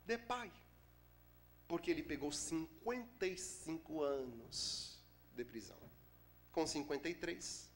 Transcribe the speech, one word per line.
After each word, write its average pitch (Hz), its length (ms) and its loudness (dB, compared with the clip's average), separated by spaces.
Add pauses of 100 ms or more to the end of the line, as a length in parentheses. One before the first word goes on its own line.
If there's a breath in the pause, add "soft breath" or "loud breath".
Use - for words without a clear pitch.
de 233 140 2
pai. 240 340 -2 (1120)
Porque 170 240 2
ele 156 120 4
pegou 147 280 0
cinquenta 190 960 0
e 185 120 0
cinco 160 640 -2
anos 123 960 0 (340)
de 120 80 -2
prisão. 104 360 -6 (760)
Com 160 140 6
cinquenta 147 420 2
e 175 60 2
três - 600 -4